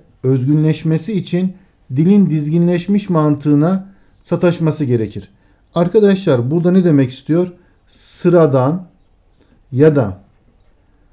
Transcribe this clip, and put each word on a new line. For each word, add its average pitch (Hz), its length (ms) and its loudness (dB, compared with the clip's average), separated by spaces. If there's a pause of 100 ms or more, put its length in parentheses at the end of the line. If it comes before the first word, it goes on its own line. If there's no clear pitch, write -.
(240)
özgünleşmesi 151 920 0
için 180 400 -4 (420)
dilin 185 340 2
dizginleşmiş 170 800 -2
mantığına 151 800 0 (360)
sataşması 170 640 -2
gerekir. 110 440 -4 (460)
Arkadaşlar 175 760 0
burada 175 200 0
ne 185 120 4
demek 139 280 2
istiyor? 175 420 -4 (360)
Sıradan 160 1000 0 (840)
ya 143 240 4
da 101 220 -2 (960)